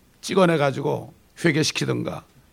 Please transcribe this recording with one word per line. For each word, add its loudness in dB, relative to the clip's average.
찍어내가지고 0
회개시키든가 -2